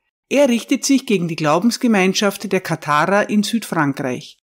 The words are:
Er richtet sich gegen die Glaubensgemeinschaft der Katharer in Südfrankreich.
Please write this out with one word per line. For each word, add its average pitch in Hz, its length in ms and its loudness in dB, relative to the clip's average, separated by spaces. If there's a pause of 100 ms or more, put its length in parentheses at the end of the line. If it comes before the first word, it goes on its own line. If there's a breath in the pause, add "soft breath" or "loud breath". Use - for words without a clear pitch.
(280)
Er 277 200 4
richtet 240 360 0
sich 269 220 2
gegen 180 200 0
die 160 80 -4
Glaubensgemeinschaft 190 1200 0
der 190 80 0
Katharer 165 680 0
in 208 120 2
Südfrankreich. 147 1040 -4